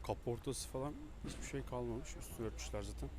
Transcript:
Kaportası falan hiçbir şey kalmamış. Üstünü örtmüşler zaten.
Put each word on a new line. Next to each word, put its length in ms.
Kaportası 600
falan 240
hiçbir 200
şey 180
kalmamış. 500
Üstünü 320
örtmüşler 360
zaten. 360